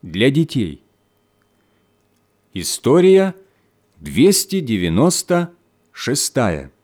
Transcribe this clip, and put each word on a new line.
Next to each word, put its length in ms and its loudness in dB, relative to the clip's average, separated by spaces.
для 300 0
детей. 500 -2
История 840 2
двести 600 0
девяносто 960 -2
шестая. 800 -4